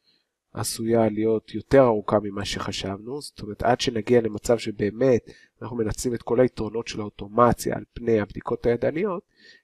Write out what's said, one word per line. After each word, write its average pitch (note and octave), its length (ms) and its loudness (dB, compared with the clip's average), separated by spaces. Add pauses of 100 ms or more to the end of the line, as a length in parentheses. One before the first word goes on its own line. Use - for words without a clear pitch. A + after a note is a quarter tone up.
(520)
עשויה A2+ 560 2
להיות G#2+ 460 -2
יותר C3 300 6
ארוכה A2 380 2
ממה G2+ 220 -8
שחשבנו. G#2 760 -8
זאת - 200 -18
אומרת, G#2 220 -10
עד A#2+ 180 2
שנגיע A#2+ 400 2
למצב A2 380 0
שבאמת A2 720 0 (320)
אנחנו A2 140 -10
מנצלים A#2 380 -2
את A2+ 80 -6
כל A#2+ 180 2
היתרונות A2+ 480 0
של - 120 -8
האוטומציה G#2+ 760 0
על G#2+ 160 -8
פני A#2 280 0
הבדיקות - 460 -4
הידניות, C#3+ 560 -2 (420)